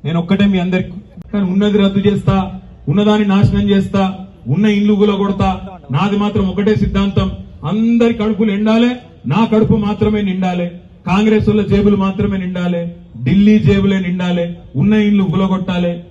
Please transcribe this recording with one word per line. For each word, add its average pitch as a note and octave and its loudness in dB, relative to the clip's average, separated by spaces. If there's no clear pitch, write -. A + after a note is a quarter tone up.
నేను D#3+ -2
ఒక్కటే G3 2
మీ F#3 0
అందరికి, F3+ -4
కానీ G3+ -2
ఉన్నది G#3 2
రద్దు G3 0
చేస్తా, G3 0
ఉన్నదాన్ని G#3 2
నాశనం G3+ 2
చేస్తా, G3 0
ఉన్న G#3 2
ఇండ్లు G#3 2
కూలగొడతా. G3 0
నాది G3+ 0
మాత్రం G#3 -2
ఒకటే G3+ 0
సిద్ధాంతం, G3 0
అందరి A#3 2
కడుపులు G#3+ 0
ఎండాలే, A3 2
నా F#3+ 2
కడుపు A3 4
మాత్రమే G#3 -2
నిండాలే, F3+ -2
కాంగ్రెస్ G#3+ 2
వాళ్ళ G#3+ 2
జేబులు G3+ 2
మాత్రమే G3 -2
నిండాలే, F3+ -4
ఢిల్లీ G3+ 4
జేబులే G3 2
నిండాలే, F3+ -2
ఉన్న G3+ 2
ఇండ్లు G3+ 2
కూలగొట్టాలే. F3+ -2